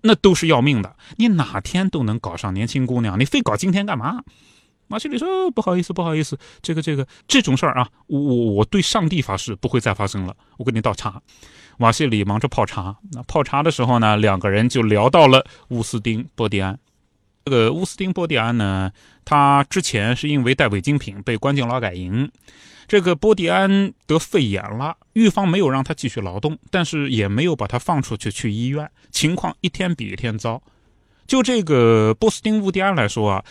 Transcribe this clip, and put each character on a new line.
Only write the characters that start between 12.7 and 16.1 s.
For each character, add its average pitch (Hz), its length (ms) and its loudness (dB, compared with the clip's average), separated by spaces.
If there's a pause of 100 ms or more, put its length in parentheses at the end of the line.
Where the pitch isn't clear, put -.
那 123 100 -12
泡 147 220 -2
茶 143 180 -2
的 160 80 2
时 131 140 -2
候 120 160 2
呢， 107 160 4
两 104 240 2
个 101 100 0
人 107 180 2
就 120 140 0
聊 107 260 4
到 151 200 8
了 131 180 6 (220)
乌 120 120 -4
斯 113 200 -4
丁· 110 240 -4 (100)